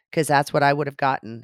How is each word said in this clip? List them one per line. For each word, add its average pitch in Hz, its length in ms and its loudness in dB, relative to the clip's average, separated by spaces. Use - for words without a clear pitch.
'cause 156 160 -2
that's 147 260 2
what 151 100 2
I 143 100 4
would 147 140 -2
have 139 100 -12
gotten, 117 460 -4